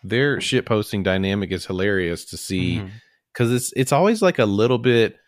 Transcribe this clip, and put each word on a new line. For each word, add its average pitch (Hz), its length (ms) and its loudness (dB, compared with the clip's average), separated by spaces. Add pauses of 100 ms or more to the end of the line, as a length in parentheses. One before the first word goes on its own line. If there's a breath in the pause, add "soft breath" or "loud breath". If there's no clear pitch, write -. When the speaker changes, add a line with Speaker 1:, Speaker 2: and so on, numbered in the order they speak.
Speaker 1:
their 120 340 0
shitposting 107 640 -2
dynamic 95 480 0
is 90 140 -6
hilarious 92 600 -2
to - 120 -14
see, 90 400 -2
Speaker 2:
Mm-hmm. 98 100 -8 (460 loud breath)
Speaker 1:
'cause 120 180 0
it's, 123 240 -2
it's 131 160 0
always, 202 300 2
like, 180 180 2
a 120 60 4
little 110 340 2
bit 117 360 2 (120)